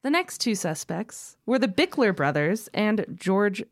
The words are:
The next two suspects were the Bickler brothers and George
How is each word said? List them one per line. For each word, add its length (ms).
The 60
next 280
two 160
suspects 880
were 140
the 80
Bickler 480
brothers 580
and 320
George 540